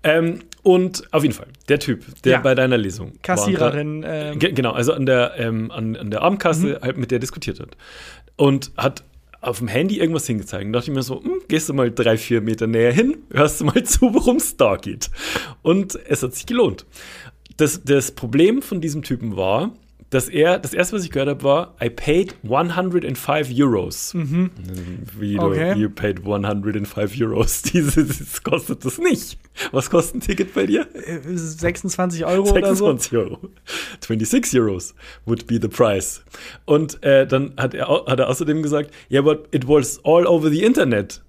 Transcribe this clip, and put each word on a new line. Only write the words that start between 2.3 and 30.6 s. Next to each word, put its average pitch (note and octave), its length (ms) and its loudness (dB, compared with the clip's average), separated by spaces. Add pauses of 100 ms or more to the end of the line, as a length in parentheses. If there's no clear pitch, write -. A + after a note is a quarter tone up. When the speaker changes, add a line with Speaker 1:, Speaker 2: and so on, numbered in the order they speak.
Speaker 2:
Ja. B2+ 60 4
Speaker 1:
bei C3 160 4
deiner C3 220 4
Lesung G2 440 -4
Speaker 2:
Kassiererin, D#3 800 0
Speaker 1:
war, D#3+ 60 -8
Speaker 2:
ähm. D3+ 300 -6
Speaker 1:
ge-, D#3 140 2
genau, B2 180 0
also A#2+ 220 0
an C3+ 120 0
der, B2+ 320 4
ähm, A2+ 340 -4
an, A2+ 240 -4
an G#2 160 -8
der G#2 100 -2
Abendkasse F3 460 2
Speaker 2:
Mhm. C#3 140 -4
Speaker 1:
halt B2+ 160 -4
mit B2 140 -4
der B2 80 0
diskutiert - 400 -8
hat. - 100 -14 (680)
Und C#3 400 2
hat - 260 -2 (380)
auf B2 160 -6
dem B2 100 -4
Handy E3 320 0
irgendwas D#3+ 280 0
hingezeigt. G2 380 -4
Und G#2+ 80 -4
dachte B2 180 -2
ich C#3 40 -2
mir C3 80 -2
so, B2+ 200 -8
„Hm, F#4 240 -4
gehst D#3 220 0
du C#3+ 40 -4
mal B2+ 180 2
drei, A#2 260 2
vier A2+ 240 0
Meter A2 260 -2
näher A2+ 240 4
hin, A#3+ 260 2 (140)
hörst D3 300 2
du D#3 40 -2
mal D3 180 2
<laughs> - 0 -
zu, A#3+ 300 4
worum's B3+ 440 2
da G2+ 200 4
geht.“ - 320 -10 (540)
Und F#3 340 2 (100)
es C#3+ 160 -2
hat B2+ 120 -6
sich - 100 -12
gelohnt. G#3 400 0 (720)
Das, D3 260 2
das C#3 280 2
Problem E3 500 2
von F3+ 200 -6
diesem D#3 220 -4
Typen A#2+ 320 -4
war, G#2+ 360 0 (380)
dass C3+ 180 0
er, E3+ 320 2
das - 140 -8
erste, F3+ 240 0
was F3+ 80 -4
ich D3+ 60 -12
gehört C#3 180 -2
hab, C#3 140 -4
war, C#3 380 2
„I A#2+ 80 -2
paid E3 460 0 (100)
one E3 300 0
hundred F3+ 300 0
and B2+ 120 -6
five D3 320 -2
Euros.“ A#2 640 0
Speaker 2:
Mhm. F3 360 -2 (680)
Speaker 1:
Wie G#2 200 -2
du, E3 80 2
Speaker 2:
Okay. E3+ 320 0
Speaker 1:
„You G#2 120 0
paid G2 360 -4
one G2+ 200 -2
hundred G#2 300 -2
and G#2 100 -2
five G#2 320 -4
Euros.“ A2+ 440 0
<laughs> - 120 -6
Dieses, D3 460 2
das - 240 -12
kostet - 400 -4
das - 140 -6
nicht. E4 400 -2 (340)
Was C3 180 -2
kostet E3+ 260 2
ein B3 60 -6
Ticket F#3 320 -4
bei G3 120 0